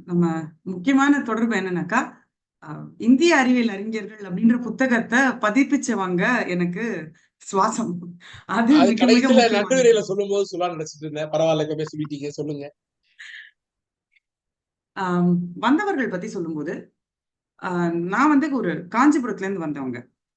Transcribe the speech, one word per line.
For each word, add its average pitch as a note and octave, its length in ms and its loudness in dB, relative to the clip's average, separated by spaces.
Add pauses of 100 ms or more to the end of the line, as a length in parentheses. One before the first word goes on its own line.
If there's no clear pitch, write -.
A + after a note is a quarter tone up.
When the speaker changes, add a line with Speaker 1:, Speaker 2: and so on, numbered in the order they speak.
Speaker 1:
நம்ம E3+ 400 0 (180)
முக்கியமான C4+ 600 0
தொடர்பு A3+ 340 -2
என்னன்னாக்கா, F#3 560 -2 (540)
அஹ், D#3 220 -14 (100)
இந்திய C4+ 380 4
அறிவியல் B3 320 2
அறிஞர்கள் G#3 500 -8
அப்படின்ற A3 440 0
புத்தகத்தை A#3 560 0
பதிப்பிச்சவங்க A3+ 1300 0
எனக்கு F3 640 -4 (240)
சுவாசம். G3 580 -2 (520)
அது A#3+ 320 4
Speaker 2:
அது B3 120 6
Speaker 1:
மிக, B3 160 2
மிக B3 220 6
Speaker 2:
கடைசியில - 20 6
Speaker 1:
முக்கியமானது. A3+ 460 4
Speaker 2:
நன்றியுரையில A#3 240 6
சொல்லும் G3 280 -4
போது G3 220 0
சொல்லலாம்னு F3 280 -4
நினைச்சிட்டு D#3 220 -12
இருந்தேன். D3+ 280 -8
பரவாயில்ல, D#3 340 0
இப்பவே D#3 220 -4
சொல்லிட்டீங்க, D3+ 440 -10
சொல்லுங்க. D3 460 -10 (2250)
Speaker 1:
ஆம், F3 460 0 (160)
வந்தவர்கள் C4+ 540 0
பத்தி F3+ 200 -8
சொல்லும்போது, E3 640 -8 (720)
ஆஹ், F3 300 -2
நான் F#3+ 360 0
வந்து C#4 280 2
ஒரு F#3 160 -2
காஞ்சிபுரத்துல A#3+ 720 0
இருந்து F#3+ 160 -4
வந்தவங்க. C#3 480 -8 (300)